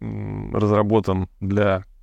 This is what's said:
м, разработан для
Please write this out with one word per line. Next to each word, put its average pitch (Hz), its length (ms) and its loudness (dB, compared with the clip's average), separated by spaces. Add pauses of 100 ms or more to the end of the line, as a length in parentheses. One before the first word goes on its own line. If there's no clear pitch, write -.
м, 104 540 -8
разработан 104 760 2 (120)
для 98 440 0 (180)